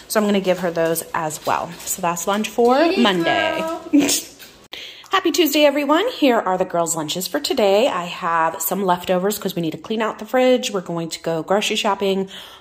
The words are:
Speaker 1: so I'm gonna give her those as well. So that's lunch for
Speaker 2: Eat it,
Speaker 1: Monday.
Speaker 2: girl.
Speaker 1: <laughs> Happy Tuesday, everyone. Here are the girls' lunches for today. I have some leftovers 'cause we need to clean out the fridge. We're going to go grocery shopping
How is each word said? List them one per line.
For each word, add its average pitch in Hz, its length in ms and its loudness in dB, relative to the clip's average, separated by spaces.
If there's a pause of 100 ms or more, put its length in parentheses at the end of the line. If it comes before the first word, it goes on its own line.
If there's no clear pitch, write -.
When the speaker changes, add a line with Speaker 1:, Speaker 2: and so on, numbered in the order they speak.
Speaker 1:
so 220 120 0
I'm 208 60 2
gonna 202 160 2
give 180 180 0
her 175 120 -2
those 165 320 0 (100)
as 156 320 -4
well. 113 240 -2 (160)
So - 160 -8
that's 175 240 -2
lunch 208 240 0
for 247 320 4
Speaker 2:
Eat 339 160 2
it, - 20 0
Speaker 1:
Monday. 165 600 2
Speaker 2:
girl. 330 220 -6 (100)
Speaker 1:
<laughs> 285 180 4 (1000)
Happy 381 200 0
Tuesday, 302 320 2
everyone. 294 460 4
Here 247 300 2
are 185 180 0
the 180 80 0
girls' 170 300 -2
lunches 160 320 -4
for - 120 -4
today. 233 480 2
I 175 180 -4
have 165 540 -2
some 196 240 -4
leftovers 185 540 0
'cause - 180 -6
we 170 60 -4
need 160 120 -4
to 156 40 -8
clean 226 240 -6
out 220 160 -4
the 214 80 -12
fridge. 254 460 2
We're 196 100 -2
going 170 280 -6
to - 120 -10
go 165 220 -2
grocery 214 320 0
shopping 196 540 0 (320)